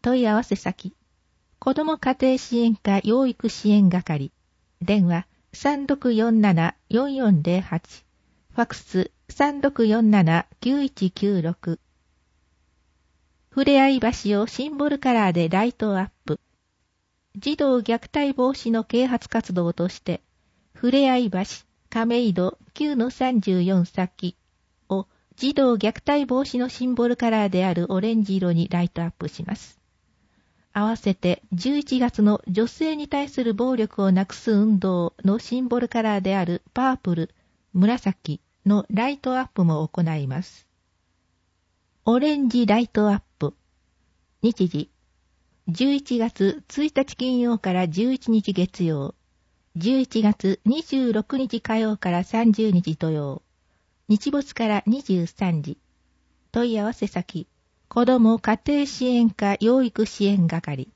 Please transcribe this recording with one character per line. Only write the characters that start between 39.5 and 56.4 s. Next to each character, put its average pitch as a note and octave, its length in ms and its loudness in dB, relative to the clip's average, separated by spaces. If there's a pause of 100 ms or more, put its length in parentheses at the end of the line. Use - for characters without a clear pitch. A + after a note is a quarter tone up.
も D#3+ 220 2
行 - 160 -4
い D#3 260 -2
ま C#3+ 140 -6
す。 - 260 -18 (1400)
オ A#3 140 4
レ D4 180 2
ン C#4 120 0
ジ A#3+ 180 2
ラ G#3 120 4
イ A#3+ 100 0
ト G#3+ 220 2
ア G3+ 60 2
ッ - 60 -4 (160)
プ。 - 160 -4 (880)
日 G#3+ 260 0
時、 D3+ 220 -6 (800)
十 B3 240 2
一 C#4 260 -2
月 A#3 500 0
一 D4 260 -4
日 C4+ 220 -2
金 B3+ 240 -2
曜 A#3+ 180 0
か F#3 140 -4
ら F3+ 160 0
十 G#3 240 -2
一 B3+ 180 -4
日 G#3+ 220 0
月 F#3 320 -2
曜、 D3+ 300 -4 (600)
十 A3 220 0
一 B3 240 -2
月 G#3 420 0
二 C#4 180 0
十 C4 300 -2
六 G#3+ 260 -2
日 B3+ 220 -4
火 A3 180 -4
曜 A3 180 -2
か F3+ 140 -4
ら F3 140 0
三 A3+ 280 2
十 A3 180 2
日 F3 260 0
土 D#3+ 140 -4
曜、 D3 320 -6 (640)
日 G#3+ 220 0
没 C#4 240 -4
か A3+ 140 -2
ら G#3 180 0
二 C4 160 0
十 F3+ 240 -2
三 E3+ 360 -2
時。 D3 160 -10 (760)